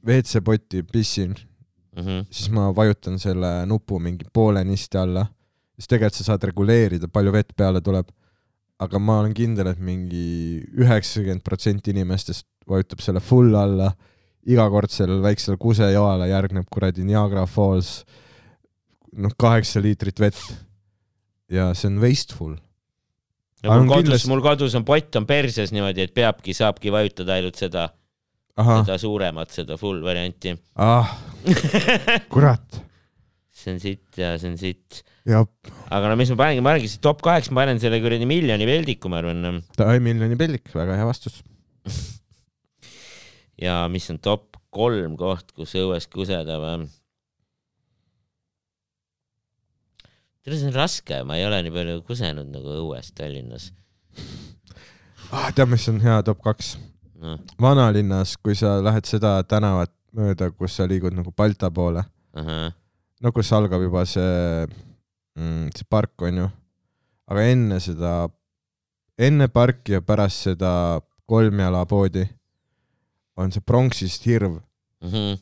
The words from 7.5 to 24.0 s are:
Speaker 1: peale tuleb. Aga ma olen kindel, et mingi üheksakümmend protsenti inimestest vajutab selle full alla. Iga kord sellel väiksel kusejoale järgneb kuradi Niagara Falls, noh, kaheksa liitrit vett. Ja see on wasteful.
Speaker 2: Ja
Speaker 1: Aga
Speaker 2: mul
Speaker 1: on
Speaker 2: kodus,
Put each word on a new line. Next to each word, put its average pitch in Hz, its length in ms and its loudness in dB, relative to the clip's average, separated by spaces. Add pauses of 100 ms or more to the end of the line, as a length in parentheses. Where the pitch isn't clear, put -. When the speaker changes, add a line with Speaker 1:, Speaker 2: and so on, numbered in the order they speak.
Speaker 1:
peale 92 240 2
tuleb. 92 280 -2 (720)
Aga 95 180 -4
ma 107 220 2
olen 107 140 0
kindel, 113 320 0
et 90 120 -2
mingi 87 840 -6 (100)
üheksakümmend 107 720 2
protsenti 101 480 -2
inimestest 92 540 -4 (200)
vajutab 95 340 -2
selle 90 200 -2
full 123 340 6
alla. 98 360 2 (560)
Iga 117 240 6
kord 104 180 2
sellel 95 320 0
väiksel 101 380 0
kusejoale 101 720 2
järgneb 95 400 0
kuradi 92 340 -2
Niagara 101 420 2
Falls, 95 600 0 (1080)
noh, 104 240 -2
kaheksa 113 460 4
liitrit 101 360 0
vett. 104 220 2 (1120)
Ja 90 240 0
see 101 180 -4
on 101 80 0
wasteful. 98 560 -2 (1080)
Speaker 2:
Ja 107 60 -2
Speaker 1:
Aga 110 60 6
Speaker 2:
mul 123 80 8
Speaker 1:
on 127 60 6
Speaker 2:
kodus, 139 140 6